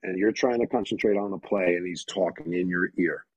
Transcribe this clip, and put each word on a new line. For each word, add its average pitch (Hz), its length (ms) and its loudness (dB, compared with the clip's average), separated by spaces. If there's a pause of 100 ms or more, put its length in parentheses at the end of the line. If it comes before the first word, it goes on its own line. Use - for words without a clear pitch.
and 92 120 -4
you're 104 160 4
trying 123 280 2
to 117 80 2
concentrate 104 480 0
on 101 160 -2
the 92 60 -6
play 90 360 2
and 87 100 -2
he's 87 200 -6
talking 85 500 -2
in 90 140 0
your 90 280 0
ear 80 300 -2 (100)